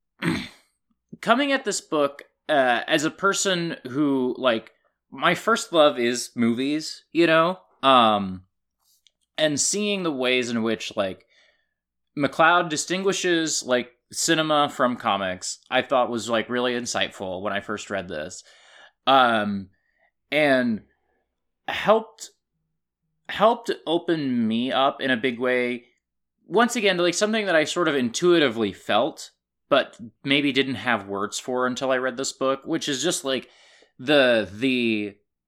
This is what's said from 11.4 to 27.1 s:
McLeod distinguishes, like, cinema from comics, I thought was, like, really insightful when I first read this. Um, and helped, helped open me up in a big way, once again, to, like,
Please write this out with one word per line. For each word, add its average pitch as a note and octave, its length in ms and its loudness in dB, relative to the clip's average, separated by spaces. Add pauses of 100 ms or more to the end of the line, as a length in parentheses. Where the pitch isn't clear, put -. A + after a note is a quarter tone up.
McLeod E3 520 4
distinguishes, F3 920 -2
like, B2 280 0 (200)
cinema D#3 580 0
from B2 260 0
comics, G2 640 -4 (100)
I B2+ 120 2
thought B2 280 2
was, A2+ 200 -6
like, A2+ 200 0
really B2 240 0
insightful G2 680 -4
when G2+ 120 -4
I G2+ 80 -2
first - 280 -8
read F#2+ 180 -6
this. E2 360 -10 (640)
Um, G#2+ 600 2 (640)
and C3 500 2 (840)
helped, - 640 -2 (1000)
helped A3+ 420 2 (140)
open D3+ 640 0
me A#2 240 -2
up C3+ 300 0
in C3 100 0
a B2 60 2
big A#2 220 -2
way, B2 460 -2 (640)
once A3+ 280 2
again, G3 220 2
to, F3 60 0
like, F3 120 2